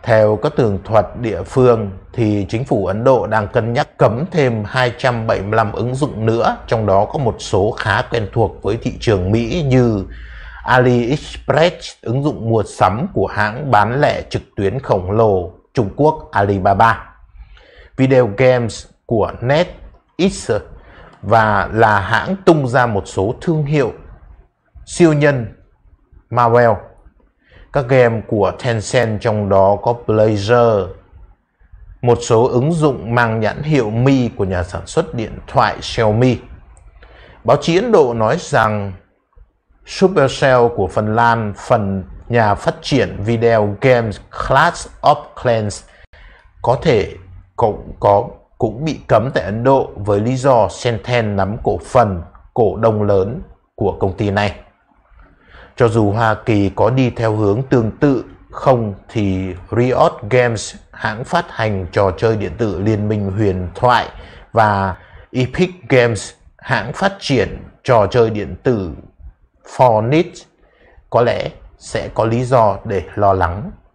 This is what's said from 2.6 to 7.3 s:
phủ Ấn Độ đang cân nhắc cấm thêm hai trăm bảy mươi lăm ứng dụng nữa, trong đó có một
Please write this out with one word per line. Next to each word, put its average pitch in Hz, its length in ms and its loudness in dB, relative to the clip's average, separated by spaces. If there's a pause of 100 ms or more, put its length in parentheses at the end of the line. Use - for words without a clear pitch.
phủ 104 200 -2
Ấn 101 180 -4
Độ 123 240 4
đang 107 200 -2
cân 117 260 -2
nhắc 143 240 -4
cấm 127 340 2
thêm 123 360 0
hai 123 300 -2
trăm 117 300 -2
bảy 110 140 0
mươi 98 160 -6
lăm 110 140 0
ứng 123 240 -4
dụng 113 300 -4
nữa, 117 320 0 (100)
trong 113 180 -2
đó 101 200 2
có 151 140 -6
một 117 200 -2